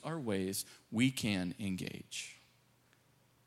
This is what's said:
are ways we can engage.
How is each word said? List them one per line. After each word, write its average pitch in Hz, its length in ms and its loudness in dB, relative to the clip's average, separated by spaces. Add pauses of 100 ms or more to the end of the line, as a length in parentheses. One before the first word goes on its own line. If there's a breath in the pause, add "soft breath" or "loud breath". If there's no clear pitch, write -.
are 160 160 -4
ways 98 440 0 (280 soft breath)
we 127 180 6
can 95 480 0
engage. - 800 -4 (1120)